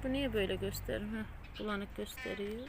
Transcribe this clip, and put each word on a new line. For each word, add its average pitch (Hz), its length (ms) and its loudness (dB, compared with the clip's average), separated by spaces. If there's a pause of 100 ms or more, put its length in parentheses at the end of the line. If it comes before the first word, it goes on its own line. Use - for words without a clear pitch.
Bu 262 100 2
niye 269 200 2
böyle 196 220 6
gösterim, 208 600 0
he? - 420 -6
Bulanık 208 380 0
gösteriyor. 208 720 -2